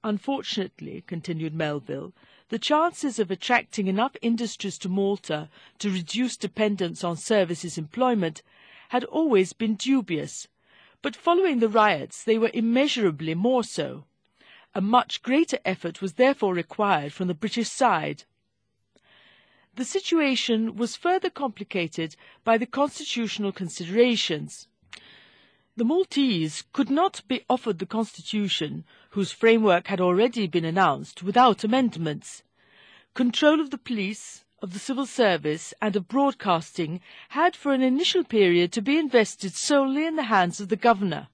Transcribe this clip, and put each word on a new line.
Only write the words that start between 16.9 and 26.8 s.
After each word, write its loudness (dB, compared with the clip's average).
from -4
the -2
British -4
side." 0
The -4
situation 0
was -4
further 0
complicated -6
by 4
the -2
constitutional -4
considerations. -2
The -2
Maltese 0
could 0